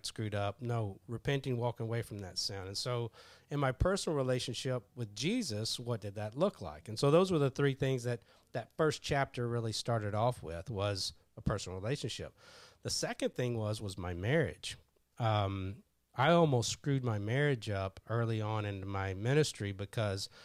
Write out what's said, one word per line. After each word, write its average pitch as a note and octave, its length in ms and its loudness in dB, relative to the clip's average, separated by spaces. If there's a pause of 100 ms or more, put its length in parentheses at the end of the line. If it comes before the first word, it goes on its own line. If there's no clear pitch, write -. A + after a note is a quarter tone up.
screwed G#2+ 320 -4
up." G2+ 260 -2
No, A2+ 460 -2
repenting, B2+ 500 -2
walking A#2 300 -2
away A#2 160 -2
from G#2 160 -8
that F#2 180 -8
sin. G2 300 -4
And G2+ 100 -8
so A#2+ 320 -2 (400)
in D3 100 -2
my C3+ 120 2
personal F3+ 440 2
relationship B2+ 680 0 (120)
with G#2+ 200 -8
Jesus, B2+ 640 -2
what A#2 220 -2
did G2+ 140 -8
that G#2+ 220 -6
look F#3+ 240 0
like? D#2 260 -10
And G#2+ 120 -8
so C#3+ 100 6
those F3+ 220 8
were E3 80 4
the C#3 100 6
three C#3+ 240 2
things C3+ 300 0
that A#2+ 180 -2 (300)
that A#2+ 260 -6
first D#3+ 240 2
chapter C3+ 460 0
really A#2 240 0
started G#2+ 420 0
off A#2 300 2
with, E2+ 260 -8
was G2+ 440 0 (220)
a G#2+ 60 -16
personal F#2+ 380 -2
relationship. G2+ 580 -6 (460)
The B2 60 -4
second A3+ 440 -2
thing A#2+ 240 0
was, G#2+ 240 -2
was G2 160 -6
my F2+ 160 -4
marriage. G#2+ 640 0 (400)
Um, G2+ 600 2 (380)
I C#3 160 4
almost D3+ 380 6
screwed C#3 340 0
my A2 160 0
marriage A#2+ 500 0
up G2 380 -2
early A2+ 340 0
on G#2+ 240 -2
in G2 220 -4
my G2 260 -2
ministry A2 580 2
because G2+ 580 -2 (160)